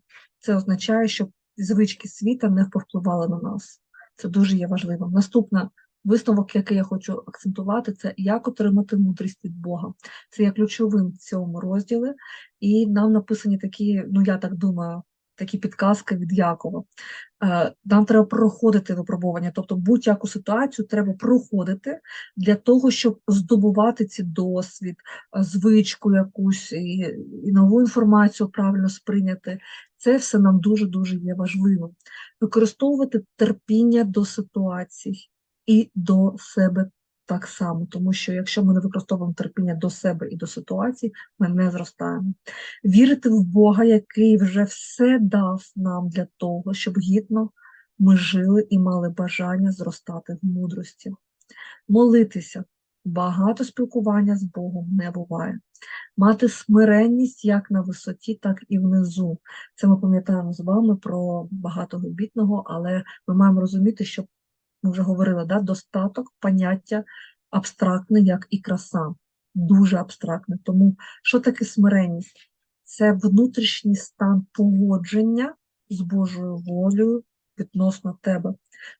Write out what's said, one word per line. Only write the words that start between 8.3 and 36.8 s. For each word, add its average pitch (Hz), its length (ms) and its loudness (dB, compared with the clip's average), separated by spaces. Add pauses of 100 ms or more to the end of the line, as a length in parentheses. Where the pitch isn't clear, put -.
отримати 208 500 0
мудрість 190 480 -2
від 175 140 -14
Бога. 175 340 -8 (360)
Це - 140 -2
є 202 80 4
ключовим 208 580 0
в 185 80 -10
цьому 175 420 -8
розділі, 208 540 -4 (460)
і 214 280 2
нам 208 260 2
написані 208 440 -2
такі, 196 500 -4
ну, 196 160 2
я 190 140 2
так 185 180 -6
думаю, 170 480 -4 (320)
такі 190 220 -8
підказки 202 580 -2
від 175 180 -6
Якова. 175 500 -2 (600)
Е, 175 300 0 (120)
нам 208 200 4
треба 214 200 4
проходити 214 680 0
випробування, 175 600 -4
тобто 185 200 -6
будь-яку 208 520 2
ситуацію 214 580 -4
треба 208 280 -2
проходити 220 840 -2 (360)
для 202 200 2
того, 254 360 2
щоб 214 360 -2
здобувати 208 800 2
ці 202 180 -8
досвід, 185 720 -6 (420)
е, 196 60 2
звичку 202 680 2
якусь 190 580 0
і, 175 440 -6 (280)
і 202 80 -2
нову 196 300 6
інформацію 208 680 4
правильно 196 400 -2
сприйняти. 190 720 -4 (380)
Це 247 200 2
все 240 220 0
нам 190 200 6
дуже-дуже 185 580 0
є 175 180 -6
важливо. 185 560 -2 (500)
Використовувати 233 800 0 (140)
терпіння 226 680 0
до 202 220 -2
ситуацій 190 1040 -8 (360)
і 220 300 2
до 190 440 2
себе 185 500 -2 (360)